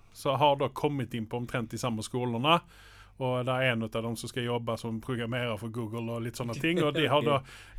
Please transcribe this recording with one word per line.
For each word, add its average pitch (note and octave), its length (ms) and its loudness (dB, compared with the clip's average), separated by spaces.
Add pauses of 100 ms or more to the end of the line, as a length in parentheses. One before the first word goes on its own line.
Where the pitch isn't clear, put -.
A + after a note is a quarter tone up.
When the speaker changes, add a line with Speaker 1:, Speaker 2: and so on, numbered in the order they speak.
(160)
Speaker 1:
så C3+ 240 0
har C#3+ 160 6
da C3+ 160 2
kommet C#3 420 0
inn A2+ 140 -2
på A#2+ 100 -4
omtrent A#2+ 320 -4
de A2+ 80 -6
samme A2+ 260 -2
skolene, B2 560 2 (560)
og B2+ 320 0
det C3 60 2
er C3 180 4
en A2+ 120 2
av G#2+ 80 -4
dem A2+ 240 -2
som A2+ 120 -8
skal B2 160 -4
jobbe A#2+ 320 -2
som A2+ 240 -4
programmerer A#2+ 580 -2
for A2+ 140 -8
Google A#2 460 -4
og A2+ 60 -4
litt A#2 120 -6
sånne A#2 240 -4
ting, E3 240 2
og D3 120 2
de D#3 120 4
har C#3+ 120 4
Speaker 2:
<laughs> D3 40 4
Ok. - 20 0
Speaker 1:
da, C#3+ 120 4 (420)